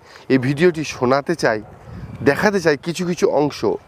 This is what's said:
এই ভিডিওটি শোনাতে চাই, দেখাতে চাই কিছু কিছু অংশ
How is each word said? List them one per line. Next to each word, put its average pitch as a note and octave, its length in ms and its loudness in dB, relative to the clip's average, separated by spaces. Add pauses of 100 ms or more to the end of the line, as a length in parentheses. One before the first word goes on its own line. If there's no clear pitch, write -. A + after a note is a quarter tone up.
(280)
এই C3 100 4
ভিডিওটি D3 460 0
শোনাতে C3+ 500 0
চাই, A2+ 280 -2 (600)
দেখাতে F#3+ 380 2
চাই D#3 220 2
কিছু E3+ 240 -4
কিছু F3+ 240 0
অংশ C3+ 340 -2 (240)